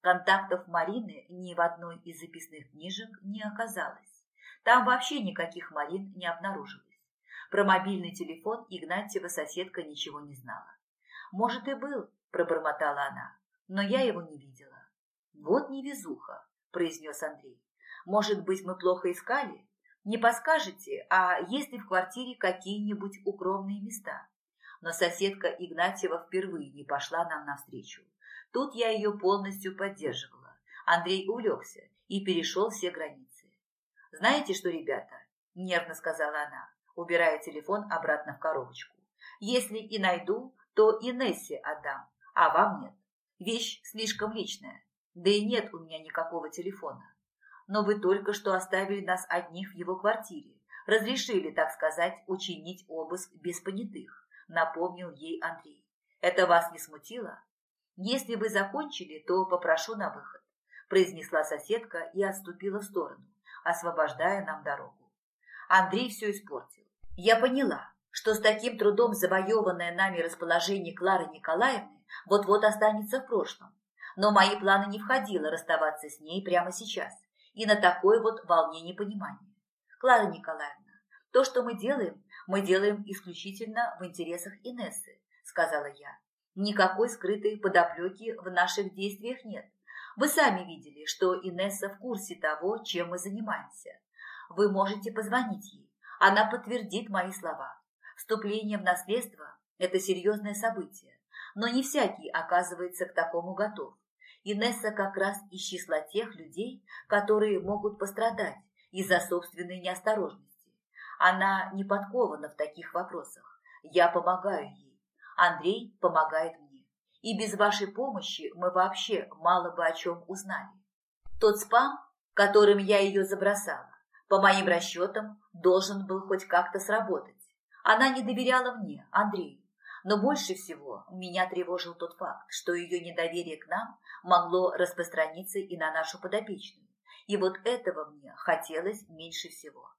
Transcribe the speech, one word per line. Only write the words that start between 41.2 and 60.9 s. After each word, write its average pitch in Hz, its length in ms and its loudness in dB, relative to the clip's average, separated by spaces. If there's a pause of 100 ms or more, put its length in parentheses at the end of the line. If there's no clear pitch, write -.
отдам, 151 500 -8 (280)
а 165 160 6
вам 185 320 4
нет. - 120 -16 (460)
Вещь 226 420 -6
слишком 214 500 -6
личная, - 520 -10 (300)
да 175 160 2
и 208 140 4
нет 233 300 -2
у 165 60 -14
меня 160 180 -14
никакого 160 520 -6
телефона». 170 520 -10 (640)
«Но 208 140 2
вы 208 160 2
только 202 340 2
что 202 220 0
оставили 190 500 -2
нас 180 240 -2
одних 180 440 -6
в - 20 -20
его 175 220 -6
квартире, 202 580 -4 (320)
разрешили, 208 640 0
так 156 220 0
сказать, 170 420 0 (140)
учинить 185 580 -8
обыск 160 480 -10
без 170 260 -8
понятых», - 680 -10 (180)
напомнил 170 640 -4
ей 160 320 -12
Андрей. 165 420 -12 (360)
«Это 180 260 4
вас 170 240 6
не - 80 -16
смутило?» 180 600 -14 (560)
«Если 233 400 -2
вы 208 140 -2
закончили, 190 760 -4
то 180 200 2
попрошу 175 500 0
на 180 140 -4
выход», - 320 -16 (460)
произнесла 170 540 2